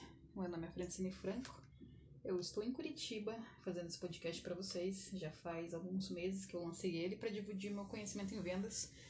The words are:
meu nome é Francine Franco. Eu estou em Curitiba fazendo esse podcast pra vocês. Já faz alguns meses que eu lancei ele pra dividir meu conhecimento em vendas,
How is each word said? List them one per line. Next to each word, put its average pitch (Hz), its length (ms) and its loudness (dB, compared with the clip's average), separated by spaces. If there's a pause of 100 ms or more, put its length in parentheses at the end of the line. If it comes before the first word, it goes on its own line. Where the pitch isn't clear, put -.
(360)
meu 185 140 2
nome 165 160 0
é - 60 -2
Francine 185 400 0
Franco. 226 500 -2 (600)
Eu 185 160 4
estou 202 240 0
em 247 80 4
Curitiba 233 640 0 (240)
fazendo 175 240 2
esse 165 140 -2
podcast 165 420 0
pra 180 140 0
vocês. 190 580 2
Já 160 160 0
faz 170 460 0
alguns 185 340 2
meses 185 360 2
que - 100 -4
eu 170 80 0
lancei 170 320 2
ele 180 200 4
pra 233 140 0
dividir 202 420 0
meu 202 140 0
conhecimento 202 480 -2
em 208 80 0
vendas, 185 500 2 (180)